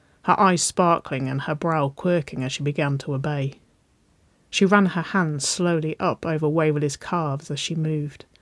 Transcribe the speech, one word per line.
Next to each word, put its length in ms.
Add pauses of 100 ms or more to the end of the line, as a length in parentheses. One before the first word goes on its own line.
(260)
her 140
eyes 220
sparkling 640
and 140
her 140
brow 340
quirking 540
as 80
she 100
began 380
to 160
obey. 400 (960)
She 140
ran 220
her 140
hands 460
slowly 520
up 280
over 200
Waverley's 480
calves 540
as 100
she 140
moved, 520 (160)